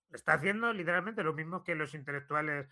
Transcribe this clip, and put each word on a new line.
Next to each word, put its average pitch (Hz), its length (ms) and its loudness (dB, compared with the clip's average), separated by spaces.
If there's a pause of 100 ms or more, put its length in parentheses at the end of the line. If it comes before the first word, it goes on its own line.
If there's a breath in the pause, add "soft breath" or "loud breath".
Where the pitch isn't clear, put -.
(120)
está 151 220 2
haciendo 202 400 2
literalmente 185 500 0
lo 156 100 2
mismo 165 300 -6
que 175 100 -2
los 151 200 -2
intelectuales 143 760 -2